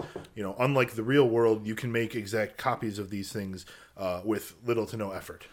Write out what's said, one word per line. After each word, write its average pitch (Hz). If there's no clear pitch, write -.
you 110
know, 98
unlike 127
the 110
real 131
world, 110
you 110
can 120
make 117
exact 104
copies 113
of 98
these 98
things, 95
uh, 90
with 101
little 113
to 110
no 98
effort. -